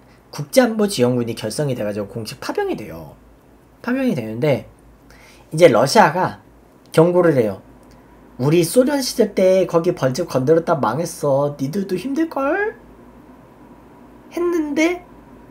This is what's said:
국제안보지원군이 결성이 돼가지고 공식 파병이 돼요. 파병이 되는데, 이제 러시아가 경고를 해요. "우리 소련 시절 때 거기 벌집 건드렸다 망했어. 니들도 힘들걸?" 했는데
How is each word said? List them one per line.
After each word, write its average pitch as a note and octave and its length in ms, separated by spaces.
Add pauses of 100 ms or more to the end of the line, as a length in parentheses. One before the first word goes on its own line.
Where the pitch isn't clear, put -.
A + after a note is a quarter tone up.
(300)
국제안보지원군이 D3 1040
결성이 B2+ 400
돼가지고 G#2 340
공식 A#2 320
파병이 F#4+ 360
돼요. D3+ 380 (680)
파병이 B3+ 320
되는데, A#2 540 (840)
이제 D#3+ 160
러시아가 C#3+ 720 (520)
경고를 E3+ 440
해요. G#2+ 240 (760)
"우리 D#3 260
소련 C4 380
시절 A3+ 320
때 F#3 320
거기 E3+ 280
벌집 C#3 340
건드렸다 D#3+ 480
망했어. C#3+ 840
니들도 F#3 360
힘들걸?" D#4+ 840 (1500)
했는데 E4+ 720 (460)